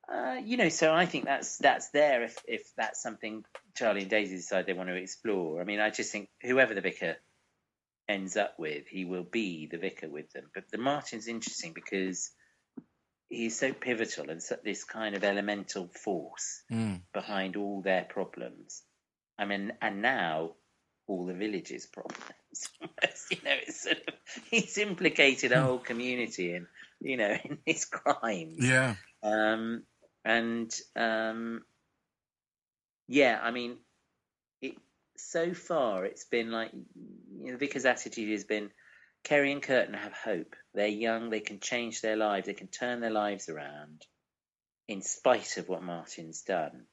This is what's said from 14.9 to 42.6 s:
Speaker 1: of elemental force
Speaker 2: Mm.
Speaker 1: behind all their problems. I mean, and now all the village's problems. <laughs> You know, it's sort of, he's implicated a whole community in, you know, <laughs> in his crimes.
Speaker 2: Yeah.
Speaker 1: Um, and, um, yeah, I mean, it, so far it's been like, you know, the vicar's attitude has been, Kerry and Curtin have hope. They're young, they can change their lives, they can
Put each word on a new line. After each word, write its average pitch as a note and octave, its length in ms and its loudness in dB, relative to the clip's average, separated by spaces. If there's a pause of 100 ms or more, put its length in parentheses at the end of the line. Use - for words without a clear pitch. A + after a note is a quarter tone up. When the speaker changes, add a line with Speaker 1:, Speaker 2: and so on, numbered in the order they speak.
Speaker 1:
of G2 100 0
elemental G2+ 640 0 (140)
force - 680 -4
Speaker 2:
Mm. G#2+ 320 -2 (120)
Speaker 1:
behind F#2+ 420 -2
all G2+ 240 -4
their F#2 240 4
problems. - 760 -8 (560)
I G#2 60 0
mean, G2+ 360 -2
and G2+ 220 -2
now E2+ 500 0 (540)
all F2+ 200 -2
the F2+ 80 -4
village's F#2+ 520 -4
problems. - 420 -12 (520)
<laughs> - 100 -10 (400)
You F3+ 140 -2
know, C#3+ 120 2 (100)
it's - 180 -12
sort - 120 0 (120)
of, - 60 -8 (360)
he's - 260 2
implicated D#3+ 760 6
a C3 100 8
whole B2+ 160 4
community A#2 760 -2
in, F2 120 -8 (340)
you C3 160 -2
know, G#2+ 240 4
<laughs> - 40 -16
in - 200 -8
his - 220 0
crimes. A2+ 720 -2
Speaker 2:
Yeah. C3 380 4 (260)
Speaker 1:
Um, A2 600 2 (400)
and, A#2 460 0 (240)
um, A2+ 680 0 (1500)
yeah, B2+ 340 6
I A#2 80 2
mean, A#2+ 280 -4 (840)
it, C3+ 140 -6 (420)
so F3 380 -2
far A#2+ 500 0
it's - 200 -6
been A2+ 280 0
like, A2+ 220 -4
you - 720 -16
know, B2+ 60 -8
the B2 60 -8
vicar's C#3 280 0
attitude A#2 460 2
has G2+ 120 -2
been, G#2 260 -2 (540)
Kerry C#3+ 280 6
and C#3+ 100 -4
Curtin A#2+ 320 4
have G2+ 180 -8
hope. - 420 -4 (200)
They're G2+ 140 2
young, A2+ 420 0
they A2 100 0
can G#2 200 -10
change A#2+ 420 -4
their A2 140 2
lives, G#2 300 2
they G2 80 -4
can F#2+ 140 -12